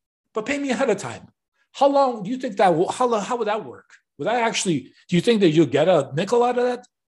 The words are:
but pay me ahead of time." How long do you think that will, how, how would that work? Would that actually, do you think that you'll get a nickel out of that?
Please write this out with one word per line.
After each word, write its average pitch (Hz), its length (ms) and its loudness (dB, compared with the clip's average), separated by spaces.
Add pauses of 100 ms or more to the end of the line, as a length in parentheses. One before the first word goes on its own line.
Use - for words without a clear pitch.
(360)
but 220 100 -6
pay 285 140 -4
me 277 100 -4
ahead 254 220 0
of 196 60 -2
time." - 320 -12 (420)
How 285 160 2
long 269 340 2
do 180 80 -8
you 262 80 -6
think 233 200 -8
that 185 180 4
will, 175 160 0
how, 247 260 0
how 208 200 -6
would 220 100 -4
that 208 180 -4
work? - 240 -20 (300)
Would 151 80 -6
that 233 160 -2
actually, 190 480 -2 (180)
do 180 60 0
you 175 60 2
think 226 200 2
that 175 80 6
you'll 151 160 4
get 143 220 0
a 139 260 2
nickel 233 300 0
out 240 160 -2
of 247 60 0
that? 247 200 -6 (240)